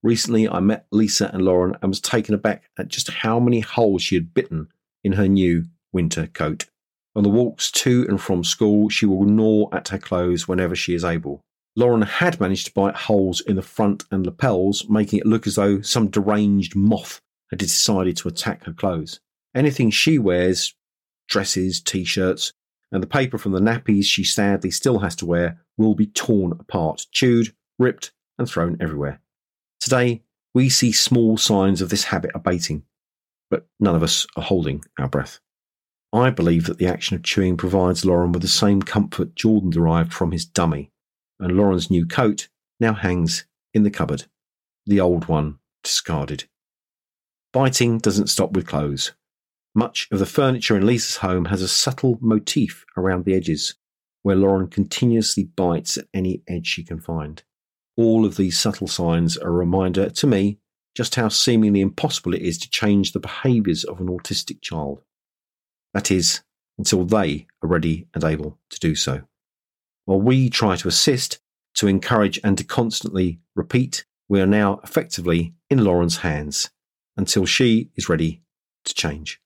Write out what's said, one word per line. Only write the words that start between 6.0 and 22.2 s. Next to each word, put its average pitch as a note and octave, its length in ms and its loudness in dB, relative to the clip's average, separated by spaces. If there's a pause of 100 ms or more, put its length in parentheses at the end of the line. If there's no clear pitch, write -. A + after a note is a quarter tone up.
coat. D2+ 400 -6 (500)
On G#2+ 60 2
the G2+ 80 4
walks A2+ 440 0
to B2 360 2
and G2 100 0
from F2+ 240 -2
school, G#2 460 2
she - 160 0
will G2 200 2
gnaw G#2+ 460 4
at - 180 -6
her G2 100 -4
clothes F2+ 480 -2
whenever F2+ 280 -2
she F2 200 -4
is E2+ 100 -4
able. E2 360 -4 (340)
Lauren A#2 260 4
had E3+ 380 0
managed F#2+ 260 -2
to - 80 -14
bite G2 220 0
holes G2 460 0
in G#2 140 -2
the F#2+ 60 -2
front G2+ 480 -2
and F#2+ 160 -2
lapels, G2 640 0
making G#2 300 2
it - 80 0
look A2+ 180 2
as G2+ 80 -2
though G2+ 280 2
some A2 280 0
deranged G2+ 680 0
moth G2 460 0 (300)
had F#2+ 80 -8
decided F#2 580 0
to - 100 -8
attack - 360 -6
her E3 100 -12
clothes. F2 460 -6 (340)
Anything C3 380 2
she D#3 260 2
wears, F#2 560 0 (560)
dresses, F#2 500 -2
t-shirts, F#2 760 -2 (380)